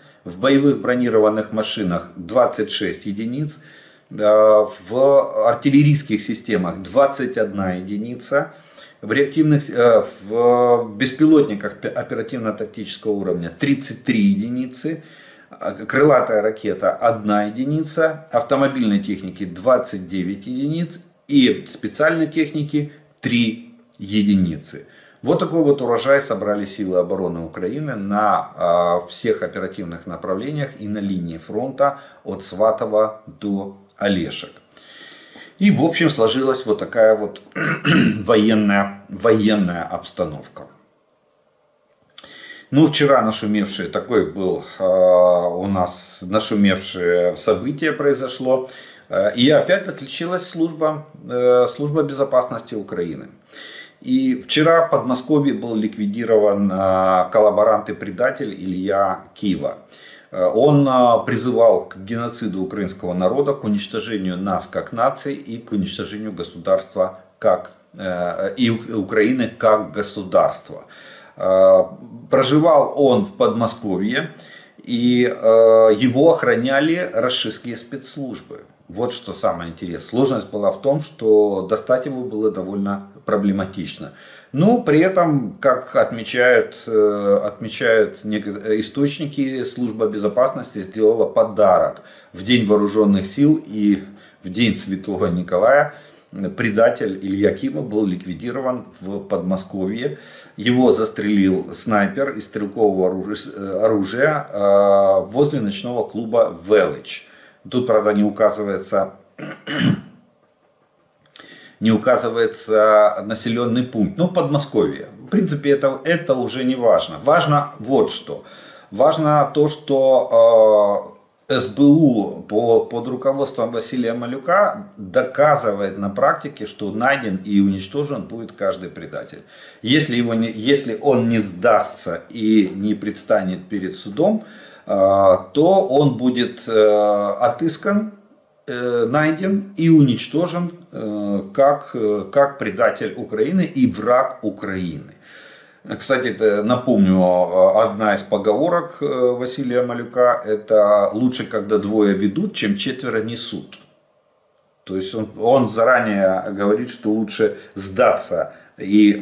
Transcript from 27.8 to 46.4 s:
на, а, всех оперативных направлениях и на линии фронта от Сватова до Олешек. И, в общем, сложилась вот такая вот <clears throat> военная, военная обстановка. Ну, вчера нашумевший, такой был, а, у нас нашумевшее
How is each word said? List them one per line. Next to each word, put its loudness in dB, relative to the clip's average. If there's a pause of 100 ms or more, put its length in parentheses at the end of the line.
на, -2
а, 0
всех -4
оперативных -10
направлениях -8
и -10
на -6
линии -6
фронта -4 (260)
от -10
Сватова 0
до -6 (200)
Олешек. -4 (1080)
И, 6
в 2
общем, 2
сложилась 0
вот 0
такая 4
вот -8 (140)
<clears throat> 0
военная, 2
военная 0
обстановка. -10 (2000)
Ну, 6
вчера 4
нашумевший, -2
такой -2
был, -4 (160)
а, 4
у -4
нас -4
нашумевшее 0